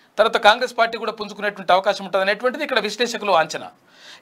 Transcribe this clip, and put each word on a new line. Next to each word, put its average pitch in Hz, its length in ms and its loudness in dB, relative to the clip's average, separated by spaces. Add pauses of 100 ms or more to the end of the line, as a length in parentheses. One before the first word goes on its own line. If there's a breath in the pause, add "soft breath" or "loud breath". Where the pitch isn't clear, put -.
(180 soft breath)
తర్వాత 214 200 4
కాంగ్రెస్ 240 400 4
పార్టీ 226 200 0
కూడా 220 140 -4
పుంజుకునేటువంటి 202 600 -4
అవకాశం 196 320 0
ఉంటది 190 160 -2
అనేటువంటిది 226 420 -2
ఇక్కడ 262 160 -2
విశ్లేషకులు 208 520 -2
అంచనా. 156 400 0 (500 loud breath)